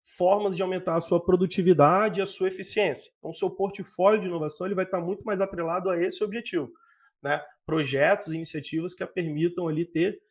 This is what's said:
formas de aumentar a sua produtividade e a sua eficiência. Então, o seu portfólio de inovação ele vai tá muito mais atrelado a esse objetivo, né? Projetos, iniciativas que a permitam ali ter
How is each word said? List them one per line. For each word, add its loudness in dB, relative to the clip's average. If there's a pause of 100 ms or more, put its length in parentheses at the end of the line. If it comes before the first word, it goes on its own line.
(180)
formas 2
de 0
aumentar -2
a 2
sua 0
produtividade 4
e 0
a -4
sua -2
eficiência. -2
Então, -10
o -8
seu -2
portfólio 0
de -6
inovação -4
ele -4
vai 0
tá -4
muito -6
mais -2
atrelado -2
a 0
esse -2
objetivo, -4 (520)
né? 0 (280)
Projetos, 2
iniciativas -6
que -10
a -6
permitam -2
ali 0
ter 0 (120)